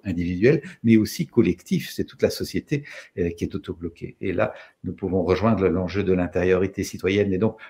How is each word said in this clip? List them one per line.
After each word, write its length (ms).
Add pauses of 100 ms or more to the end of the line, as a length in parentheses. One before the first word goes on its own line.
individuelle, 560 (220)
mais 160
aussi 280
collectif. 640
C'est 140
toute 160
la 80
société, 560 (340)
euh, 120
qui 140
est 100
autobloquée. 640
Et 120
là, 200 (300)
nous 100
pouvons 300
rejoindre 460
l'enjeu 340
de 100
l'intériorité 720
citoyenne. 480
Et 60
donc 200 (120)